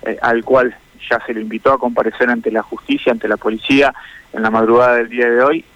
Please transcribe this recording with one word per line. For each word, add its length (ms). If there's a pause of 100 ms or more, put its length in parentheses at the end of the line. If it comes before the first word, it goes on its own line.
eh, 200
al 200
cual 320 (320)
ya 200
se 80
le 60
invitó 300
a 60
comparecer 540
ante 180
la 140
justicia, 480
ante 160
la 100
policía, 560 (400)
en 80
la 80
madrugada 460
del 140
día 200
de 140
hoy 220 (100)